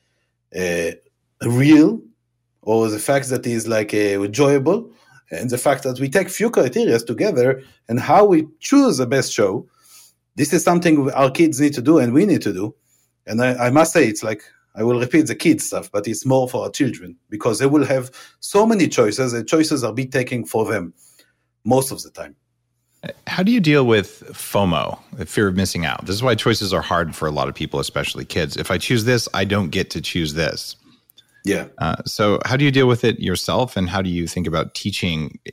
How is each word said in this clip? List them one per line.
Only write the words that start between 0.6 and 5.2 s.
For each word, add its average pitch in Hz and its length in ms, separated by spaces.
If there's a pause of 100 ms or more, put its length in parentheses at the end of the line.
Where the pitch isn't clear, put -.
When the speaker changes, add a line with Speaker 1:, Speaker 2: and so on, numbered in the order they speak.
Speaker 1:
real, 151 580 (600)
or 113 280
the 107 100
fact 139 300
that 127 160
is, 113 220
like, 110 260
a 104 220
enjoyable, 139 760 (400)